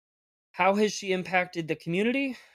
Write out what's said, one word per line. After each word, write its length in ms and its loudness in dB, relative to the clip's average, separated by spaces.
How 240 2
has 180 2
she 200 -4
impacted 560 -2
the 80 -2
community? 600 -2